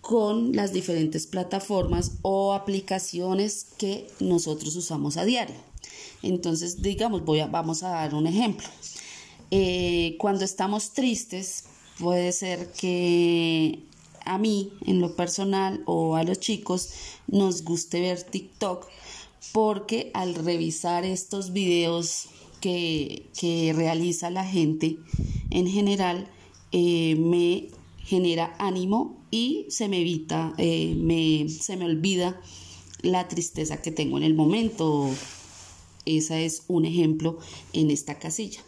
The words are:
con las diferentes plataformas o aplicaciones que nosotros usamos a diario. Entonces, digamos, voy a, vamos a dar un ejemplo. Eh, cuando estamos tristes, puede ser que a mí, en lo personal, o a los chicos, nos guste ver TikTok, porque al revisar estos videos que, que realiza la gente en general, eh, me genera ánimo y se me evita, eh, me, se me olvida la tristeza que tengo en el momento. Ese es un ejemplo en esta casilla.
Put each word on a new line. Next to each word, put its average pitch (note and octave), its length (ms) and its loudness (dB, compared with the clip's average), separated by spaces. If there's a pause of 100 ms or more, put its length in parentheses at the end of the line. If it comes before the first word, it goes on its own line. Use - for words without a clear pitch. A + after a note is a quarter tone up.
con A3 520 2
las G3 200 0
diferentes D#3+ 520 0
plataformas F#3 920 -2
o G3 320 2
aplicaciones F#3+ 1120 -2 (140)
que G3+ 280 -4 (140)
nosotros D#3+ 560 0
usamos D3 400 -4
a F3 80 -2
diario. A#3 320 0 (680)
Entonces, F3 600 -2
digamos, G3 420 -2
voy D#3 160 2
a, D3+ 60 -2
vamos D#3+ 360 -4
a F#3 60 -6
dar D#3 260 -2
un D3+ 120 2
ejemplo. G#3 420 0 (840)
Eh, F3+ 680 2
cuando G3 260 0
estamos G3+ 480 -2
tristes, G3+ 720 -2 (340)
puede F3+ 340 2
ser F3+ 400 -4
que E3+ 1080 2 (460)
a F#3+ 100 -2
mí, G3+ 360 0 (120)
en F#3 160 4
lo E3+ 160 0
personal, F#3+ 720 0
o E3 300 2
a D#3+ 60 2
los F#3 160 0
chicos, - 520 -2 (360)
nos F#3+ 360 2
guste E3+ 400 -2
ver F3+ 200 -2
TikTok, F#3+ 640 -6 (680)
porque G#3+ 580 0
al F#3 220 -2
revisar E3+ 720 0
estos F#3 480 -6
videos E3+ 720 2 (320)
que, E3+ 680 -2 (100)
que E3 360 2
realiza E3 560 0
la F#3+ 140 -4
gente D#3+ 520 2 (540)
en F3+ 180 2
general, G3 580 2 (460)
eh, E3+ 420 4
me F3 540 4 (300)
genera E3+ 600 0
ánimo F#3+ 720 0
y B3 380 0
se G#3 200 -2
me F#3 120 2
evita, D#3+ 560 -2
eh, E3 400 2
me, D#3+ 520 4
se D#3 280 -6
me F3+ 80 -4
olvida F3+ 560 0 (600)
la F3+ 260 2
tristeza D#3 540 -6
que D#3+ 100 -6
tengo C#3 240 -2
en D3 80 0
el D#3 100 6
momento. D#3 760 2 (960)
Ese D#3+ 400 0
es D#3+ 200 -6
un D#3+ 200 2
ejemplo D#3+ 520 2 (340)
en D#3 180 4
esta C#3+ 280 -2
casilla. F#3+ 500 -6